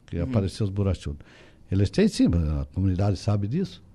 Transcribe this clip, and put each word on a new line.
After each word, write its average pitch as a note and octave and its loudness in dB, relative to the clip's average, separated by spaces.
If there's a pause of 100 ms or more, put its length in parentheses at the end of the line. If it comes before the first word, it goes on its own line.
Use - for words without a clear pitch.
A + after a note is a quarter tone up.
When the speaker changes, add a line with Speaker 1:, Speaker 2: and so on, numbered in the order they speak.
Speaker 1:
que - -8
Speaker 2:
Uhum. E2+ 0
Speaker 1:
apareceu A2+ 0
os G2 -2
burachudos. F#2+ -2 (520)
Eles G2 2
têm G3+ 4
sim, B3 2
mas F2 2
a C#2+ -2
comunidade F#2+ 0
sabe G2+ -2
disso. E3+ -4 (120)